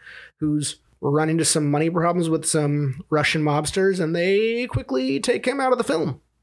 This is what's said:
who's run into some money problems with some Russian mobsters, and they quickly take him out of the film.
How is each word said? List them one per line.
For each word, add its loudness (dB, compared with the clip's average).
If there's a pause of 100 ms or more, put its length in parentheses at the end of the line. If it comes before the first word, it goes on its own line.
(400)
who's -2 (240)
run 2
into 2
some 0
money 2
problems 0
with 0
some 0
Russian 2
mobsters, 0
and -2
they 0
quickly -2
take -2
him 0
out 2
of 2
the 2
film. -2 (220)